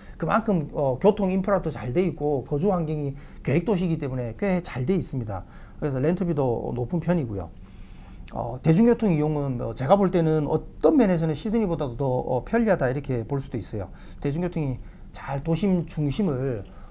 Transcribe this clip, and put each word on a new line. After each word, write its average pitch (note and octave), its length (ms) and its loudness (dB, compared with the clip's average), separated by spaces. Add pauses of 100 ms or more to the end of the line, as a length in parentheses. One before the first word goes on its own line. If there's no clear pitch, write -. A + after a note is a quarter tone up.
(180)
그만큼, F3 560 0
어, C3+ 260 0
교통 G3+ 320 4
인프라도 F#3+ 380 0
잘 A#2+ 220 -6
돼 F3 140 2
있고 D3 400 -2
거주 D#3 260 2
환경이 D3+ 440 -2 (280)
계획 D#3+ 220 2
도시이기 F3 320 2
때문에 B2+ 420 -4
꽤 F#3 220 2
잘 B2+ 240 -6
돼 F#3 100 2
있습니다. A2+ 480 -4 (360)
그래서 C3+ 200 -2
렌터비도 C#3+ 760 0
높은 B2 260 -2
편이고요. A2+ 480 0 (840)
어, A#2 300 -6
대중교통 A3+ 480 6
이용은 D3 460 0
뭐 A#2 180 -4
제가 D3 220 4
볼 G3 120 4
때는 D#3 380 4
어떤 - 480 2
면에서는 E3+ 400 4
시드니보다도 E3+ 640 -2
더, C#3 100 -2
어, B2+ 380 -2
편리하다 G3+ 440 2
이렇게 B2+ 380 -2
볼 C#3 140 -2
수도 - 160 -8
있어요. G2+ 320 -6 (320)
대중교통이 D3+ 580 -2 (320)
잘 C3+ 320 -6
도심 E3 420 2
중심을, C#3 800 -2 (280)